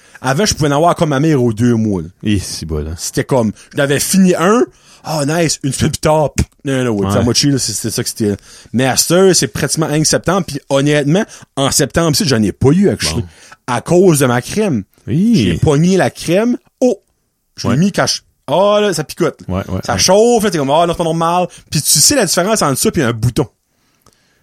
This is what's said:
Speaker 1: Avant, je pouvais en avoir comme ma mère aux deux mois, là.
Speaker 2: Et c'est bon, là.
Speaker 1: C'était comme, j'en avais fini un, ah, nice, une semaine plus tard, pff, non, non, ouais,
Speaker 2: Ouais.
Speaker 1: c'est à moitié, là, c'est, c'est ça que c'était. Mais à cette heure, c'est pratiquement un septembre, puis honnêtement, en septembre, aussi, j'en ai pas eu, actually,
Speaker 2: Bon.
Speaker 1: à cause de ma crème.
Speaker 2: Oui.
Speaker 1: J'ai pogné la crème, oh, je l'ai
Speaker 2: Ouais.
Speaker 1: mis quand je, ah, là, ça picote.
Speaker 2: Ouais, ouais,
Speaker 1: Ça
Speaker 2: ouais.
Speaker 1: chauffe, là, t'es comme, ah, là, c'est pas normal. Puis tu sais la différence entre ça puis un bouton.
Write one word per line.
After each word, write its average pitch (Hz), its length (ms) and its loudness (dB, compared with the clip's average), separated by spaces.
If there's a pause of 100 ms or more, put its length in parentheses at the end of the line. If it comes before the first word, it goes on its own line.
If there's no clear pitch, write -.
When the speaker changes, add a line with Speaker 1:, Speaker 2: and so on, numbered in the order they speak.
(220)
Speaker 1:
Avant, 135 240 0
je - 80 0
pouvais 151 160 -2
en 143 80 0
avoir 165 180 2
comme 160 140 0
ma 135 100 0
mère 147 240 2
aux 120 100 2
deux 120 220 2
mois, 107 280 -2
là. 80 40 -14 (160)
Speaker 2:
Et 104 160 0
c'est - 260 -10
bon, 78 180 -4
là. 78 140 -8
Speaker 1:
C'était - 260 -6
comme, 117 280 0 (240)
j'en 147 80 -2
avais 139 160 0
fini 185 360 2
un, 190 280 2 (400)
ah, 156 220 -4
nice, 160 380 -2
une 135 100 -4
semaine 165 180 -2
plus - 80 -8
tard, 156 360 0
pff, - 100 0 (180)
non, 131 200 -2
non, 123 80 0
ouais, 101 160 0
Speaker 2:
Ouais. 98 40 0
Speaker 1:
c'est 110 60 2
à - 60 2
moitié, 123 260 0
là, 139 80 2
c'est, - 160 -4
c'est 110 160 -6
ça 117 140 -4
que - 60 -6
c'était. 101 260 -2 (360)
Mais 123 140 0
à 127 120 0
cette - 140 -2
heure, 185 240 4
c'est - 120 0
pratiquement 156 400 -4
un 151 160 0
septembre, 160 420 0
puis 143 140 -10 (100)
honnêtement, 147 560 2 (300)
en 135 160 0
septembre, 160 400 0
aussi, 175 160 -2
j'en 120 160 2
ai 92 80 0
pas - 180 0
eu, 185 200 4
actually, 92 340 -4
Speaker 2:
Bon. 87 40 -12 (380)
Speaker 1:
à 120 160 -4
cause 175 380 4
de 139 80 2
ma 123 160 0
crème. 175 400 -2 (240)
Speaker 2:
Oui. 180 260 0
Speaker 1:
J'ai 104 240 2
pogné 160 400 2
la 151 140 2
crème, 220 440 -2 (260)
oh, 247 200 0 (560)
je - 100 -6
l'ai 120 60 0
Speaker 2:
Ouais. 135 60 2
Speaker 1:
mis 190 120 2
quand 139 140 0
je, - 140 -4 (260)
ah, 196 340 2
là, 208 140 0
ça 156 100 -4
picote. - 440 -6
Speaker 2:
Ouais, 92 220 -4
ouais, 92 140 -4
Speaker 1:
Ça - 100 -4
Speaker 2:
ouais. 95 60 -2
Speaker 1:
chauffe, 214 440 4
là, 214 80 0
t'es 165 80 -4
comme, 135 100 -2
ah, 160 160 2
là, 170 80 -2
c'est - 60 -4
pas 175 40 -4
normal. 165 440 0 (240)
Puis 151 100 -2
tu - 180 0
sais - 160 2
la 220 120 2
différence 196 340 0
entre 143 180 0
ça 220 120 0
puis 170 100 -2
un 120 100 0
bouton. 120 360 -2 (960)